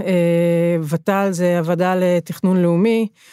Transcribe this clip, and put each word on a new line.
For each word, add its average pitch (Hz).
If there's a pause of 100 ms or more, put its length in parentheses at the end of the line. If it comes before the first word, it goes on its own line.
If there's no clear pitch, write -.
אה, 170
ות"ל 190
זה 175
הוועדה 175
לתכנון 180
לאומי, 208 (240)